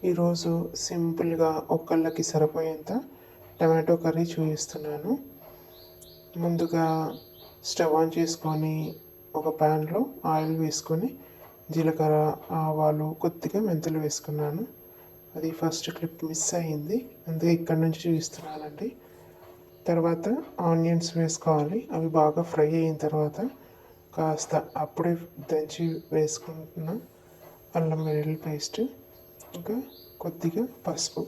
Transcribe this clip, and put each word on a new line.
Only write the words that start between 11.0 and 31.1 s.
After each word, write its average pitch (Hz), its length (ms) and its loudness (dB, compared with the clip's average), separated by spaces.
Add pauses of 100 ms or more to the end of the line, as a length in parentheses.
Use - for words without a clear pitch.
జీలకర్ర, 156 440 4 (420)
ఆవాలు, 156 460 2 (160)
కొద్దిగా 175 460 0
మెంతులు 160 340 0
వేసుకున్నాను. 147 600 -4 (760)
అది 160 140 -2 (100)
ఫస్ట్ 165 360 -2
క్లిప్ - 320 -6
మిస్ 160 160 -4 (140)
అయ్యింది, 160 400 -2 (280)
అందుకే 165 300 2
ఇక్కడ 165 280 0
నుంచి 160 200 0
చూపిస్తున్నానండి. 156 840 -4 (1000)
తర్వాత 165 380 2 (420)
ఆనియన్స్ 165 480 4
వేసుకోవాలి. 160 640 2 (160)
అవి 160 140 0 (120)
బాగా 151 220 4 (100)
ఫ్రై 151 160 4 (120)
అయిన 160 140 2 (100)
తర్వాత, 151 340 0 (760)
కాస్త 156 380 0 (260)
అప్పుడే 165 320 0 (380)
దంచి 156 340 -2 (300)
వేసుకుంటున్న 160 760 -2 (840)
అల్లం 156 320 2
వెల్లుల్లి 151 340 0
పేస్ట్, 151 360 -6 (800)
ఇంకా 185 200 -4 (460)
కొద్దిగా 170 400 -2 (220)
పసుపు - 440 -4